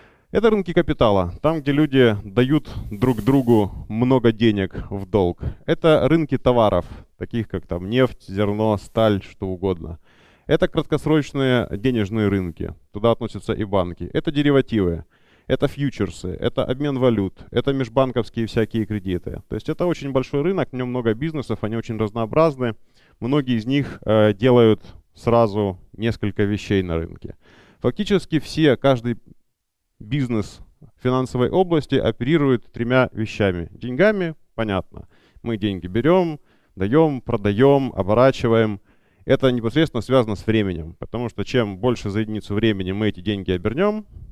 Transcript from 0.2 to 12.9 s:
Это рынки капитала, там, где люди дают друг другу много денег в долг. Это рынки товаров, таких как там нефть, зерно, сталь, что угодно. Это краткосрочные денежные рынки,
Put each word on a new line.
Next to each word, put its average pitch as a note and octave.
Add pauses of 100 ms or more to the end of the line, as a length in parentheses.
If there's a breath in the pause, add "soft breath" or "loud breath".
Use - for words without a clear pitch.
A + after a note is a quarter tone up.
Это G3+
рынки G3
капитала, G#2
там, D#3
где C#3
люди C3
дают B2+ (200)
друг G#2+
другу A#2
много A#2
денег G#2
в G2
долг. F#2 (240 loud breath)
Это D#3
рынки D3+
товаров, G#2+ (320)
таких A2
как -
там F2
нефть, B2
зерно, G#2
сталь, G#2+
что -
угодно. E2+ (480 soft breath)
Это D#3+
краткосрочные C#3+
денежные G#2+
рынки, F2 (160)